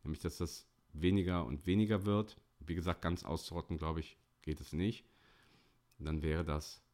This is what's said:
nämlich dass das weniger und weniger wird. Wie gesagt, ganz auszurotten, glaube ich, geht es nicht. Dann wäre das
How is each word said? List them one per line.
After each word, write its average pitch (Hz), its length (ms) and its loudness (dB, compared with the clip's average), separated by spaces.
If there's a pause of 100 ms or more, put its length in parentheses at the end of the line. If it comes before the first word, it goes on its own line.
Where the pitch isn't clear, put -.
nämlich 78 180 -4
dass - 180 -4
das - 280 -6 (260)
weniger 87 540 2
und 71 200 -4
weniger 104 380 4
wird. 104 320 2 (220)
Wie 82 160 -4
gesagt, 85 260 0
ganz 87 240 0
auszurotten, 82 540 -4
glaube 80 220 -2
ich, - 180 -10 (240)
geht 78 180 -4
es - 120 -12
nicht. 95 340 -2 (920)
Dann 78 240 -2
wäre 80 220 2
das 76 380 -4 (120)